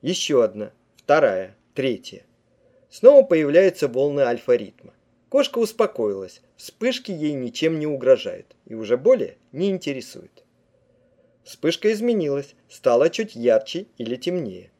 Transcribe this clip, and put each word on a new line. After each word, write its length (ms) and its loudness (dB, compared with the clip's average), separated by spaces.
Ещё 400 -2
одна, 320 -2
вторая, 580 0
третья. 480 -6
Снова 340 8
появляются 600 2
волны 360 -2
альфа-ритма. 720 -2
Кошка 300 0
успокоилась, 840 -4
вспышки 540 -8
ей 240 -6
ничем 440 -4
не 80 -6
угрожают 600 0
и 80 -16
уже 220 -2
более 400 0
не 160 -4
интересуют. 760 -10
Вспышка 500 -4
изменилась, 600 -4
стала 420 2
чуть 260 -8
ярче 500 0
или 180 -8
темнее. 640 -8